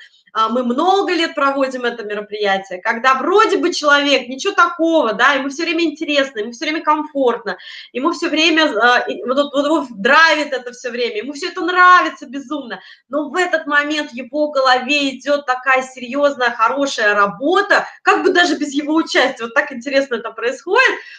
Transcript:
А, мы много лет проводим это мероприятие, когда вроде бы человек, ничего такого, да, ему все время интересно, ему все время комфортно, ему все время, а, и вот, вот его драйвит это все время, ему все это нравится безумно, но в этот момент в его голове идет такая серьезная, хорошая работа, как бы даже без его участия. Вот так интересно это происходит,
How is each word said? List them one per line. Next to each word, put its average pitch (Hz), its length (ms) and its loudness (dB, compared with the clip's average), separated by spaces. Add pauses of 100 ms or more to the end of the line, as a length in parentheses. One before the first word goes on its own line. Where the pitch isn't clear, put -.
(320)
А, 220 160 0
мы 240 140 -2
много 320 500 2
лет 330 220 -2
проводим 269 520 -2
это 233 180 -4
мероприятие, 208 800 -4
когда 233 340 2
вроде 370 420 2
бы 285 160 0
человек, 285 540 2
ничего 269 260 -4
такого, 330 600 2
да, 247 180 4
ему 277 180 -2
все 285 140 -6
время 339 220 0
интересно, 285 560 -2
ему 233 100 -8
все - 140 -10
время 311 180 -4
комфортно, 269 760 -2 (360)
ему 277 180 -2
все 320 180 -4
время, 311 500 2
а, 240 200 4
и - 240 -6
вот, 247 140 -2
вот 285 280 0
его 294 240 0
драйвит 285 640 2
это 247 180 -8
все 240 200 -12
время, 233 260 -4
ему 262 160 -8
все 339 140 -8
это 359 140 -8
нравится 359 680 4
безумно, 262 520 -8 (280)
но 277 220 -4
в 262 60 -8
этот 330 300 0
момент 294 460 -2
в - 20 -18
его 277 380 -4
голове 262 680 0
идет 285 300 -2
такая 254 340 0
серьезная, 247 720 -2
хорошая 233 640 0
работа, 269 720 0 (160)
как 349 200 2
бы 370 80 4
даже 320 240 2
без 285 160 -6
его 294 220 -2
участия. 262 520 0
Вот 233 100 -6
так 294 160 0
интересно 269 420 -2
это 220 160 -6
происходит, 349 720 0 (200)